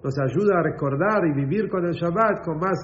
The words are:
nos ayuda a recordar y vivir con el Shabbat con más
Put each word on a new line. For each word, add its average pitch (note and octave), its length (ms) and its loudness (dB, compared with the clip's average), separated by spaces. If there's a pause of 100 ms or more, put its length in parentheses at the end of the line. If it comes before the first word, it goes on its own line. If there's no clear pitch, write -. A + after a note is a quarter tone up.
nos C3+ 160 -4
ayuda F3 420 2
a D#3 40 2
recordar D#3 600 0
y D3+ 100 2
vivir D3 320 0
con F3+ 180 -2
el F3 60 0
Shabbat F#3 540 0
con D#3 140 -4
más F3+ 240 0